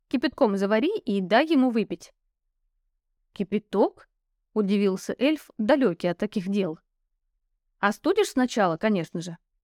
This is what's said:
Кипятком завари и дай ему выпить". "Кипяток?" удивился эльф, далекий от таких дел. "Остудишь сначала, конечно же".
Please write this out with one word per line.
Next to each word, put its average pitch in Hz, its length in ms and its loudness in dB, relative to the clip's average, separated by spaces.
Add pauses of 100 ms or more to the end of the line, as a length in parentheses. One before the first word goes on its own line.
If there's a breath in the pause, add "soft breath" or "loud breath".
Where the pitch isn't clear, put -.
Кипятком 247 480 0
завари 220 420 0
и 196 220 -4
дай 208 260 2
ему 262 240 2
выпить". 208 420 -4 (1200)
"Кипяток?" 202 760 -2 (440)
удивился 202 640 0
эльф, 294 400 -2
далекий 214 520 2
от 175 80 -6
таких 208 300 -6
дел. 185 300 -4 (1000)
"Остудишь 370 520 0
сначала, 202 460 0
конечно 185 440 -2
же". 165 180 -12 (260)